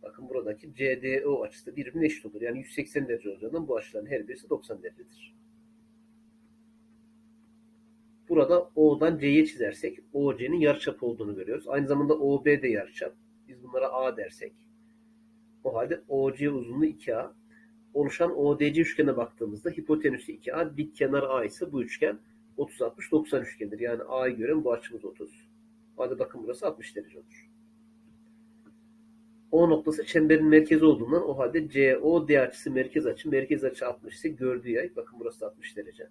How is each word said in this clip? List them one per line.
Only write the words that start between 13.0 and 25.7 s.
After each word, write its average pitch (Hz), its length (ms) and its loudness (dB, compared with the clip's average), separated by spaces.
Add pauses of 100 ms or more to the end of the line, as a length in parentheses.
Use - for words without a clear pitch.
Biz 123 140 -20
bunlara 127 300 -4
A 127 240 -2
dersek. - 360 -12 (1120)
O 127 100 -4
halde 131 340 -2
O 135 260 0
C 143 160 0
uzunluğu 131 340 -2
iki 135 320 -2
A. - 180 -6 (600)
Oluşan 147 440 0
O 147 220 2
D 147 120 2
C 160 80 2
üçgene 143 360 2
baktığımızda 113 540 -6
hipotenüsü 151 640 -2
iki - 220 -10
A, 156 220 -4
dik 151 200 -8
kenar 139 260 0
A 131 220 -2
ise 151 280 -8
bu 131 100 -4
üçgen - 360 -4 (380)
otuz, 143 260 -6
altmış, 117 300 -6
doksan 151 300 0
üçgendir. 107 380 -10
Yani 120 220 -4
A'yı 127 340 -4
gören 135 280 -2
bu 120 80 0
açımız 117 320 -8
otuz. - 440 -16 (480)